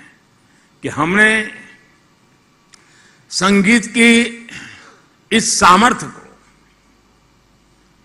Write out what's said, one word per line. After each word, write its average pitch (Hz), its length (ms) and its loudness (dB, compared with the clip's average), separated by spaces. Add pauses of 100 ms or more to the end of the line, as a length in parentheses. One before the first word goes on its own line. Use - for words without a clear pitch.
(840)
कि 135 60 -10
हमने 214 680 -2 (1800)
संगीत 202 560 0
की 233 600 0 (840)
इस - 280 -2
सामर्थ्य 196 460 2
को, - 300 -20 (1700)